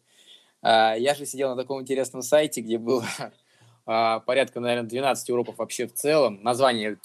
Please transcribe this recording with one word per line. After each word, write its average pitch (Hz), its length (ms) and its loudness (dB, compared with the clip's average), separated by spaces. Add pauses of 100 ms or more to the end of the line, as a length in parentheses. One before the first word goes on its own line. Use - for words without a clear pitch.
(640)
А, 110 340 4
я 135 180 2
же 143 120 -12
сидел 131 240 -4
на 123 60 -6
таком 131 240 -6
интересном 131 420 -4
сайте, 151 380 2
где 113 180 -2
было, 117 260 0
<laughs> - 800 -14
а, 113 340 2
порядка, 131 400 0
наверное, 120 280 0
двенадцати 127 440 -2
уроков 117 260 -2
вообще 113 280 -4
в - 80 -14
целом. 139 480 2
Название 117 600 0